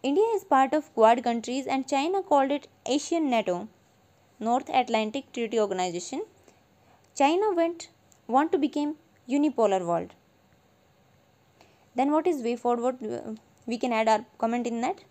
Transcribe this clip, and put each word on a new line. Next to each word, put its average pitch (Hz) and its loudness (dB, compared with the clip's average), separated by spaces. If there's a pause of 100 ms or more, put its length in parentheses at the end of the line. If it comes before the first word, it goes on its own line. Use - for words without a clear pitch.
India 294 2 (100)
is 392 -2
part 269 2
of 302 -4
Quad 226 6
countries 240 -4
and 262 -4
China 339 0
called 277 2
it 285 -4 (200)
Asian 294 0
nato, 208 -2 (720)
North 240 0
Atlantic 233 -2
Treaty 226 -2
Organization. 185 -2 (880)
China 359 2
went, 339 -2 (380)
want 277 2
to 359 0
become 294 -2 (320)
unipolar 233 2
world. 170 -4 (1800)
Then 269 2
what 311 2
is 302 0
way 233 -2
forward? 240 -2
Uh, 220 -8 (320)
we 233 -4
can 247 -2
add 220 2
our 220 4 (140)
comment 233 -2
in 233 -4
that. 311 -4